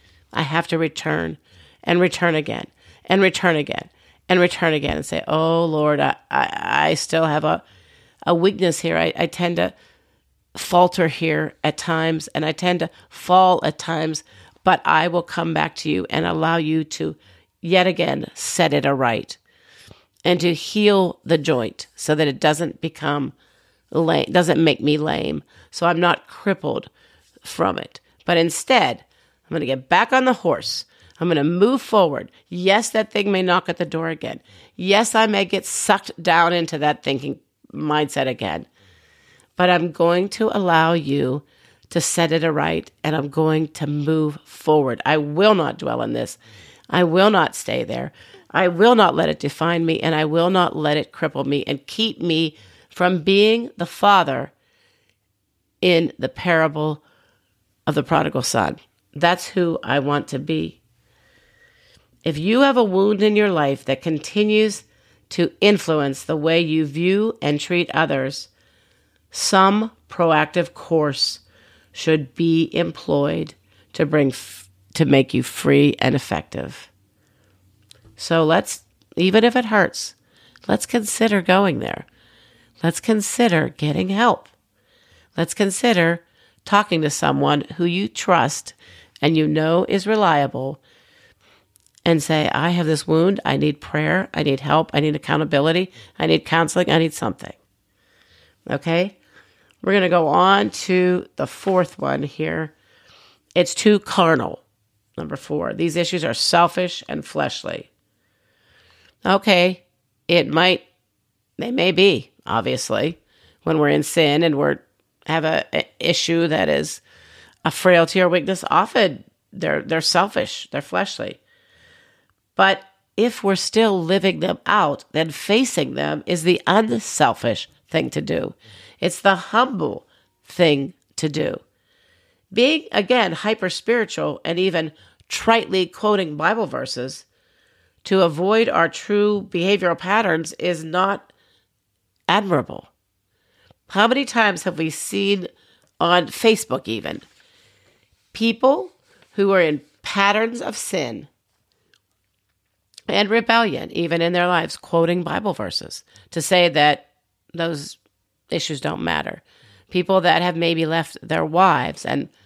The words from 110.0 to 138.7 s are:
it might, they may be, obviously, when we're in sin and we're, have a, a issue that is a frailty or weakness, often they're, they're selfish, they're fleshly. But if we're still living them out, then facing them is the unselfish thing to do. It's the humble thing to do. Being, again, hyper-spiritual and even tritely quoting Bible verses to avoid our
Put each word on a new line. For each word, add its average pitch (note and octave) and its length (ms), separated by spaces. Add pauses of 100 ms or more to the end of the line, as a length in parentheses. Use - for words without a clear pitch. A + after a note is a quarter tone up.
it E3+ 200
might, F3 380 (720)
they - 120
may F#3 220
be, F3 400 (160)
obviously, A#2+ 720 (420)
when D#3+ 160
we're D3 120
in D3 120
sin D3+ 400
and D#3 160
we're, C#3+ 220 (480)
have D#3+ 180
a, D#3+ 260
a - 160 (120)
issue E3 480
that D3 200
is D2+ 340 (640)
a D#3+ 60
frailty F3 520
or F3+ 80
weakness, F3 420
often F3+ 520 (300)
they're, D3 300
they're D#3+ 180
selfish, - 680
they're C#3+ 100
fleshly. - 580 (1160)
But F#3+ 280 (320)
if A3+ 280
we're G3 120
still G#3 460
living F3 380
them F3+ 260
out, F3 460
then D#3+ 180
facing G3+ 640
them D3+ 320
is E3+ 160
the F3 240
unselfish B2+ 1040 (180)
thing C#3+ 220
to D3+ 120
do. - 340 (440)
It's F3 200
the G3 160
humble F#3+ 720 (380)
thing D3+ 480 (240)
to D#3+ 100
do. D3+ 320 (920)
Being, C#4 420
again, G3+ 400
hyper-spiritual G3+ 1120
and E3+ 120
even E3+ 360 (340)
tritely G3 580
quoting F#3 520
Bible G3 280
verses B2+ 600 (800)
to F#3+ 160
avoid F#3 480
our E3 180